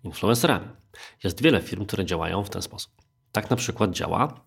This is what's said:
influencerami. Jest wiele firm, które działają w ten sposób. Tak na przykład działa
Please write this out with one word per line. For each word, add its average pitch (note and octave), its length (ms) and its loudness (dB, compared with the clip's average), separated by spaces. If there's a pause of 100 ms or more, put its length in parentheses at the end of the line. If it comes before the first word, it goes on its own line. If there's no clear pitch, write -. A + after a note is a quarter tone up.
influencerami. A#2+ 600 2 (580)
Jest G2 180 -2
wiele C3+ 180 6
firm, G2 260 -6
które G2 180 -2
działają F2 400 -2
w - 60 -10
ten F#2+ 120 -6
sposób. - 300 -12 (400)
Tak - 180 -2
na B2 60 2
przykład - 340 0
działa F#2 560 -2